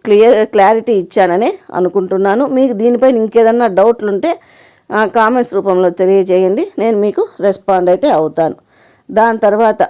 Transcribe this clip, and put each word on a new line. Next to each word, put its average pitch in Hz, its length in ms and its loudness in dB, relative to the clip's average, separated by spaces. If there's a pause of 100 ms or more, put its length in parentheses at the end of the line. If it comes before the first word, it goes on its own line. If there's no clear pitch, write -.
క్లియర్, 214 420 4
క్లారిటీ 220 460 2
ఇచ్చాననే 190 600 0 (200)
అనుకుంటున్నాను. 190 720 -2
మీకు 262 280 0
దీనిపైన 240 440 2
ఇంకేదన్నా 226 500 2
డౌట్లు 208 440 0
ఉంటే, 240 280 -4 (520)
ఆ, 214 140 0
కామెంట్స్ 240 480 0
రూపంలో 185 360 0
తెలియజేయండి, 190 800 0 (120)
నేను 220 180 0
మీకు 208 300 -2 (140)
రెస్పాండ్ 185 480 -2
అయితే 185 200 0
అవుతాను. 156 460 -2 (560)
దాని 220 260 0
తర్వాత 214 520 0